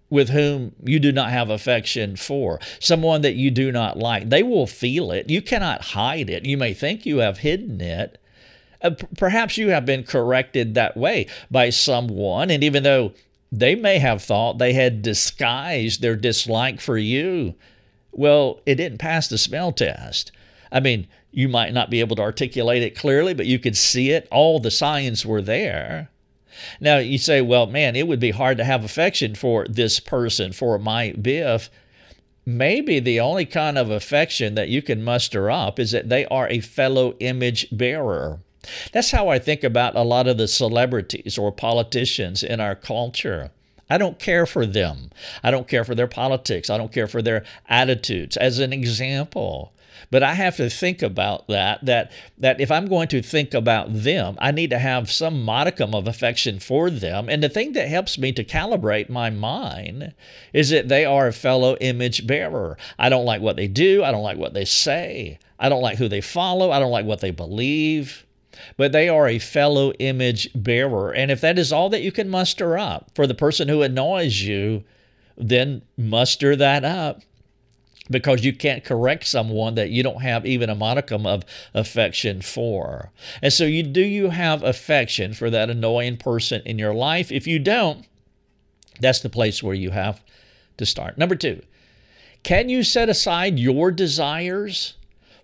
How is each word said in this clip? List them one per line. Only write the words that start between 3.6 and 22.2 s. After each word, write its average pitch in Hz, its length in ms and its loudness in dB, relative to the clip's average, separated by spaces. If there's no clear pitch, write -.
not 117 260 -2
like. 110 320 -2
They 143 140 6
will 220 240 2
feel 123 460 -2
it. 95 180 -4
You 175 100 2
cannot 196 420 -2
hide 123 460 -2
it. 90 160 -6
You 139 120 -2
may 117 180 -2
think 190 320 -6
you 147 120 0
have 107 200 2
hidden 160 420 -2
it. 87 380 -6
Uh, 262 80 2
p-, - 160 -6
perhaps 214 400 0
you 214 120 0
have 151 180 2
been 135 160 0
corrected 127 720 0
that 117 220 2
way 156 320 0
by 123 220 4
someone, 117 800 0
and 147 140 2
even 143 180 2
though 135 300 4
they 123 240 4
may 202 220 4
have 120 220 2
thought 113 380 0
they 127 140 4
had 127 280 2
disguised 120 1000 -2
their 117 140 2
dislike 117 640 0
for 120 180 -2
you, 131 560 -2
well, 143 560 4
it 139 80 4
didn't 131 240 -4
pass 165 300 -2
the 110 100 -4
smell 170 320 -2
test. - 640 -6
I 131 80 2
mean, 117 260 0
you 135 180 0
might 117 240 0
not 123 160 0
be 117 120 0
able 113 160 0
to 107 60 -2